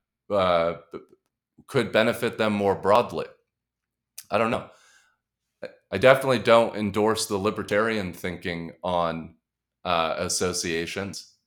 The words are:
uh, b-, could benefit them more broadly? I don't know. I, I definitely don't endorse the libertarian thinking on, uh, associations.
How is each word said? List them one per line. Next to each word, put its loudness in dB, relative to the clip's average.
uh, 2
b-, -12
could -2
benefit 0
them 0
more 2
broadly? 0
I 0
don't 0
know. -4
I, -10
I -2
definitely 4
don't 4
endorse 0
the -2
libertarian -2
thinking -8
on, -2
uh, 0
associations. -4